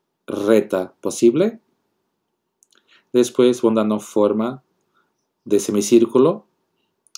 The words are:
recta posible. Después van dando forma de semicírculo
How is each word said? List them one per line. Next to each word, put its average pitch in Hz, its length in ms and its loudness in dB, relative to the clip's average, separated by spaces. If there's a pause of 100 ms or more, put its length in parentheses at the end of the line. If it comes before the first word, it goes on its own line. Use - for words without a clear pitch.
(260)
recta 101 720 -2
posible. 143 600 -2 (1500)
Después 123 480 0
van 113 140 2
dando 107 220 -2
forma 107 640 -2 (840)
de 101 120 0
semicírculo 117 840 0 (720)